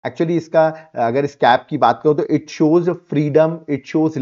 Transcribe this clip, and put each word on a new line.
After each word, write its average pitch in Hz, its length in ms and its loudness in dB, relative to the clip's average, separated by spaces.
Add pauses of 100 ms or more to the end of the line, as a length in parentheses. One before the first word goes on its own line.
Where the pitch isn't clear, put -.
Actually 170 340 -4
इसका 160 300 0 (300)
अगर 123 280 -2
इस 139 100 -10
कैप 127 340 2
की 151 80 -6
बात 120 260 2
करूं 151 120 2
तो 151 160 -2
it 147 200 -2
shows 165 360 0 (260)
freedom, 151 440 2 (120)
it 139 220 -6
shows 156 300 0